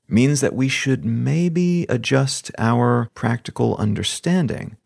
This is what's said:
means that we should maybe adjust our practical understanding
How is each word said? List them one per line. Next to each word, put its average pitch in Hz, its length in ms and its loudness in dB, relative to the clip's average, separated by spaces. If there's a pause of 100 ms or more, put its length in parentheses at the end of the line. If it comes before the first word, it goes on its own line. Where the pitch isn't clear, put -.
means 135 320 2
that - 160 0
we 131 140 0
should 135 340 -2
maybe 170 840 0
adjust 135 680 0
our 120 560 2
practical 117 640 -2
understanding 107 1120 -2